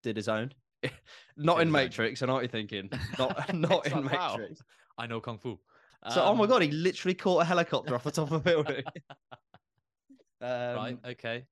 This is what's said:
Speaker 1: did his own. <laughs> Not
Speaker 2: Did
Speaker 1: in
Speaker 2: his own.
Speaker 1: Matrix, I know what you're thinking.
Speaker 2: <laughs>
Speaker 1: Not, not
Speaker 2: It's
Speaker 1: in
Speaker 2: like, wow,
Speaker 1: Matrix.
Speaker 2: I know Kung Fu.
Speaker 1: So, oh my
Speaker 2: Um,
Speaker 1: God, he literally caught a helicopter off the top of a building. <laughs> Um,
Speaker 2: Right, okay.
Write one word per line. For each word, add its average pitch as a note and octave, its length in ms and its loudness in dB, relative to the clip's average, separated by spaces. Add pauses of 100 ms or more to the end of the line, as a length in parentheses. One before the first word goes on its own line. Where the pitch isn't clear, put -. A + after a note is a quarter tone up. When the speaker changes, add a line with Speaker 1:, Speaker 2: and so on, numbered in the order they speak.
Speaker 1:
did A2 120 -4
his G#2+ 120 -4
own. A2+ 240 -2 (160)
<laughs> - 140 -14 (540)
Not D#3+ 220 2
Speaker 2:
Did E3+ 40 4
Speaker 1:
in E3 40 4
Speaker 2:
his - 0 -
own. D#3 60 2
Speaker 1:
Matrix, A#2+ 500 0
I B2+ 40 0
know C3 80 2
what B2+ 80 0
you're B2 60 -4
thinking. G#2 420 -6 (140)
Speaker 2:
<laughs> - 140 -10
Speaker 1:
Not, C3 360 -2
not E3 320 2
Speaker 2:
It's D3 80 -2
Speaker 1:
in D3 100 -2
Speaker 2:
like, C3 140 -2
wow, C#3 180 -4
Speaker 1:
Matrix. A2 260 -12 (360)
Speaker 2:
I A#2 100 -8
know A2+ 120 -6
Kung A2+ 180 -10
Fu. A2 200 -10 (520)
Speaker 1:
So, D#3 140 4
oh G3+ 100 6
my A3 100 6
Speaker 2:
Um, G#3+ 60 2
Speaker 1:
God, B3 120 6
he D3+ 80 2
literally F3+ 440 0
caught F3+ 280 4
a - 20 6
helicopter E3 500 0
off B2 100 -2
the D3+ 80 -2
top D#3 180 0
of D#3+ 40 0
a D#3 60 0
building. D3+ 480 2
<laughs> - 60 -16 (1500)
Um, B2 360 -4
Speaker 2:
Right, A#2+ 300 -6
okay. B2 460 -8